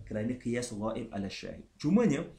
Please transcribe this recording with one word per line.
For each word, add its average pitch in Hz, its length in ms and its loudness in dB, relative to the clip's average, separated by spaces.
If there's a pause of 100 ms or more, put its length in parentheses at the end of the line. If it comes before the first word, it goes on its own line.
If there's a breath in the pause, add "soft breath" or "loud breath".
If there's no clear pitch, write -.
Kerana 113 320 -2
qiyas 117 340 -2
ghaib 110 380 -4
ala 98 160 -4
syahid. - 400 -10 (100)
Cumanya, 180 460 6 (180 loud breath)